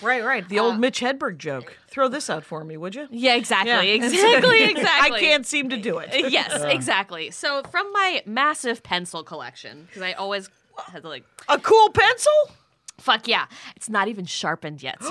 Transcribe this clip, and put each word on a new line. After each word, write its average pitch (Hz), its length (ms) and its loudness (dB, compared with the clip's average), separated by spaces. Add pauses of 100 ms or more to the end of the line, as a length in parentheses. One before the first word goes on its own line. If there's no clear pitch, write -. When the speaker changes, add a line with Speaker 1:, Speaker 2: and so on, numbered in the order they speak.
Speaker 1:
Right, 240 200 0
right. 226 240 -2
The 202 120 -2
old 226 160 2
Speaker 2:
Uh, 214 40 -4
Speaker 1:
Mitch 254 220 0
Hedberg 254 380 -4
joke. 139 400 -10 (100)
Throw 269 200 0
this 277 200 -6
out 160 160 -6
for 160 180 -12
me, 156 140 -14
would 180 180 -10
you? 285 160 -12
Speaker 2:
Yeah, 240 260 2
exactly, 226 360 0
Speaker 1:
Yeah. 220 100 4
<laughs> 214 220 2
Speaker 2:
exactly, 453 600 6
exactly. 294 520 2
Speaker 1:
I - 20 -2
can't 302 280 2
seem 285 240 -2
to 254 80 -4
do 196 180 -4
it. 262 340 -2
Speaker 2:
Yes, 262 220 0
Speaker 3:
Uh. - 160 -2
Speaker 2:
exactly. 196 600 -2
So 285 400 -6
from 403 240 -4
my 381 320 0
massive 247 560 -2
pencil 180 420 -6
collection, 139 680 -16
'cause 190 80 -14
I 185 100 -6
always 196 380 -8 (420)
had 165 120 -16
to, 165 40 -14
like 139 160 -14 (240)
Speaker 1:
A 285 100 4
cool 427 300 6
pencil? 480 440 4 (680)
Speaker 2:
Fuck 220 300 0
yeah. 185 180 0 (300)
It's - 120 -16
not 208 200 0
even 202 180 -8
sharpened 151 560 -8
yet, 135 200 -10
so 269 80 -8